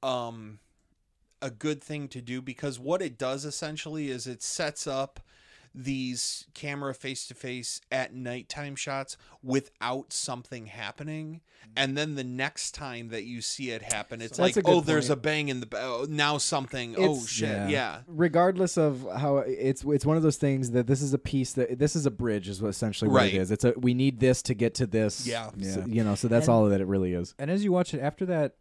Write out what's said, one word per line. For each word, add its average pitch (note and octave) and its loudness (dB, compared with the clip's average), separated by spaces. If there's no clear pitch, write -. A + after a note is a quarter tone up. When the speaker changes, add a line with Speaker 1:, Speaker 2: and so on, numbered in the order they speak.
Speaker 1:
um, A#2 -4
a C#3 -6
good C#3+ -4
thing D3 -8
to B2+ -12
do, B2 -8
because C3 -8
what E3 -2
it C3 -8
does C3+ -2
essentially D3+ -8
is B2+ -6
it B2 -12
sets - -4
up C3+ -4
these B2+ -4
camera C#3+ -6
face-to-face B2+ -8
at C3 -2
nighttime B2+ -8
shots C3+ -6
without C3 -2
something B2 -8
happening, D#3 -10
and C3+ 2
then D3+ -2
the C#3 -4
next B2+ -4
time A#2+ -10
that A2 -8
you A#2+ -10
see B2+ -6
it A2+ -6
happen, A2+ -4
it's A2+ -8
Speaker 2:
That's F3+ 4
Speaker 1:
like, - -
Speaker 2:
a G3+ 2
good F3+ 6
Speaker 1:
"Oh, F3 6
there's D3+ 2
Speaker 2:
point. C#3+ 2
Speaker 1:
a A#2 -14
bang D3+ 0
in C3 -2
the B2 -8
ba-, A2 -8
oh, B2+ -2
now D3 2
something, C3 -2
oh, D3+ 4
Speaker 2:
It's A#2 -6
Speaker 1:
shit," A2 -2
Speaker 3:
Yeah. G2+ -2
Speaker 1:
yeah. A2+ 0
Speaker 2:
Regardless F3 4
of C#3 2
how C#3 4
it's, C3 0
it's C#3 2
one D#3 4
of E3 4
those D#3 4
things C3+ 2
that A#2+ 4
this C3+ 2
is C#3 0
a C#3 2
piece C3 0
that, B2 0
this D3 2
is D3+ 0
a C3+ 4
bridge G#2 -2
is G2 -6
what A2 0
essentially G#2 0
what C3 8
Speaker 1:
Right. G#2 4
Speaker 2:
it G2 4
is. F#2 2
It's G#2+ 0
a, A#2+ 6
we B2 2
need B2+ 2
this B2+ 6
to B2+ 0
get A2+ 2
to C3 0
this. G#2+ 0
Speaker 1:
Yeah. A#2 -4
Speaker 2:
So, F#2+ -2
Speaker 3:
Yeah. F#2 -4
Speaker 2:
you A2+ 2
know, G#2 4
so A#2+ 0
that's A#2 6
Speaker 3:
And A#2+ 8
Speaker 2:
all A2 8
that G2 4
it F#2+ 0
really F#2+ 2
is. F2 -2
Speaker 3:
and C#3 -4
as G3 2
you G#3 2
watch F3+ 2
it D3 -4
after D3 -2
that D#3 0